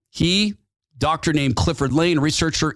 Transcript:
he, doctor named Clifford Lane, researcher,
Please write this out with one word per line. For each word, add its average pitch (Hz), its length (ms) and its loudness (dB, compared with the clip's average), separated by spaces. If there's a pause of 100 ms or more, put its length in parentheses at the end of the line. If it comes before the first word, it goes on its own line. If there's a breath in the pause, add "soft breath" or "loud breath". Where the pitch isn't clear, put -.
he, 196 460 0 (420)
doctor 156 360 0
named 139 220 0
Clifford 143 380 0
Lane, 170 260 2
researcher, 156 560 -2